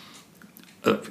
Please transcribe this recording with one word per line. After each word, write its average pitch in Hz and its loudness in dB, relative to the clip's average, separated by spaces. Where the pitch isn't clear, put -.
äh, - 4